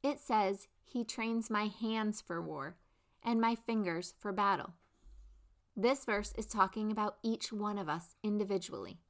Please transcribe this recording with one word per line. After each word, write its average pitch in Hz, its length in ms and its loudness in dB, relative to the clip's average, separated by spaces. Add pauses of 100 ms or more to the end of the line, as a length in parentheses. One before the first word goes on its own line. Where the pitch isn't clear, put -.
It 277 160 2
says, 196 480 2 (160)
"He 240 220 -2
trains 226 440 0
my 214 180 2
hands 220 520 0
for 170 220 -6
war 156 360 -6 (460)
and 233 160 2
my 226 160 2
fingers 185 640 -2
for 202 140 -4
battle." 196 400 2 (1000)
This 247 300 2
verse 208 300 -2
is 214 120 -4
talking 214 460 2
about 214 320 0
each 226 300 -2
one 208 240 -2
of 180 100 -4
us 160 260 -4 (100)
individually. 196 760 -2 (100)